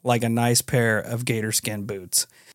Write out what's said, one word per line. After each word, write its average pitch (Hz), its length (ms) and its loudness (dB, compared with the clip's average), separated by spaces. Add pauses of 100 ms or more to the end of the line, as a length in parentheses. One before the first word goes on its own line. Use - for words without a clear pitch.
like 117 200 2
a 117 60 0
nice 120 340 4
pair 117 360 2
of 117 260 -6
gator 110 280 -2
skin 104 320 -4
boots. 95 420 -4 (280)